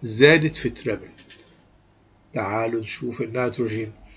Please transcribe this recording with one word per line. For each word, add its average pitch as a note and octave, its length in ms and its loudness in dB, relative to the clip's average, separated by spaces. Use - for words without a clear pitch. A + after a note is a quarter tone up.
زادت D3 540 6
في - 120 -4
التريبل. - 400 -6
تعالوا A2+ 460 -2
نشوف A#2+ 420 -8
النيتروجين، A2+ 720 -2